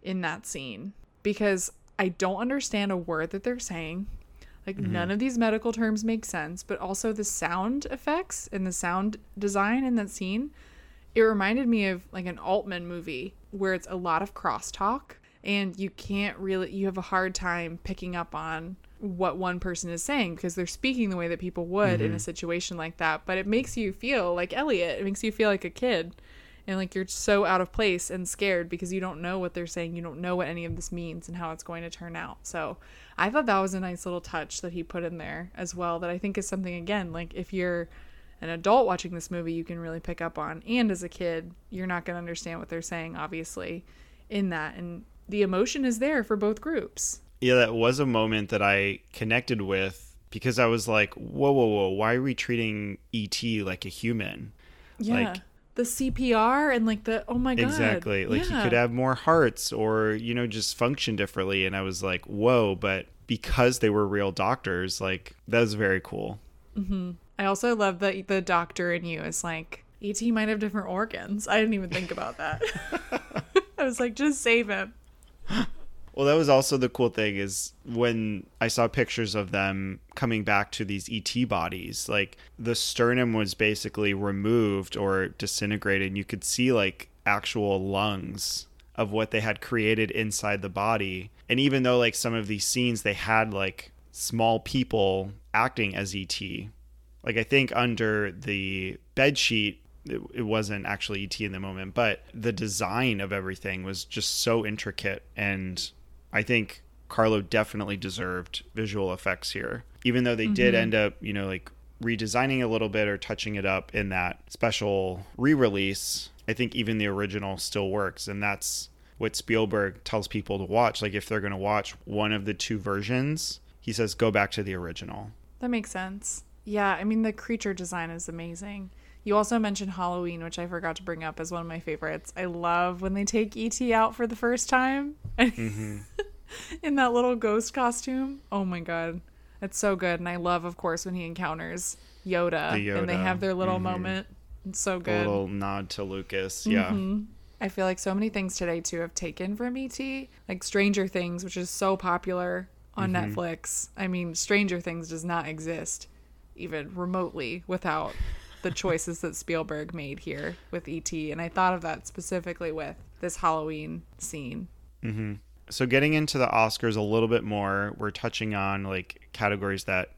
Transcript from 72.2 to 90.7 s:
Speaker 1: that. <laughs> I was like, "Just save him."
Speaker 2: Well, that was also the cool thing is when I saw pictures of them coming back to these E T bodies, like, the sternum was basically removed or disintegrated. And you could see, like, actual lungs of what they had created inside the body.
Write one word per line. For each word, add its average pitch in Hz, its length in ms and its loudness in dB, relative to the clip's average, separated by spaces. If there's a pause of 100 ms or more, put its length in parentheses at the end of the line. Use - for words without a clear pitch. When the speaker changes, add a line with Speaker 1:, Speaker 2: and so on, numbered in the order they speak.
Speaker 1:
that. 156 240 -4 (300)
<laughs> - 840 -2
I 311 80 2
was 254 160 0
like, 240 140 0
"Just 277 260 2
save 233 260 6
him." 196 260 -4 (1200)
Speaker 2:
Well, 139 120 2
that 143 80 8
was 156 160 6
also 135 260 8
the 127 140 4
cool 123 200 4
thing 104 280 2
is 98 340 -2 (140)
when 113 600 0 (140)
I 117 80 4
saw 117 220 4
pictures 113 460 0
of 98 160 -2
them 98 500 0 (140)
coming 113 280 0
back 101 300 4
to 113 100 -4
these 98 260 -4
E 110 120 -4
T 123 240 0
bodies, 90 640 -2
like, 101 260 2 (220)
the 117 180 0
sternum 123 560 2
was 107 220 2
basically 107 600 2
removed 101 840 2
or 98 320 2
disintegrated. 101 800 0
And 95 100 -2
you 98 80 -2
could - 180 -6
see, 127 300 4
like, 98 340 2 (180)
actual 101 640 2
lungs 98 800 -2 (280)
of 104 180 -2
what 110 180 2
they 113 80 2
had 110 220 0
created 110 500 2
inside 104 500 0
the 98 60 -6
body. 98 600 0 (180)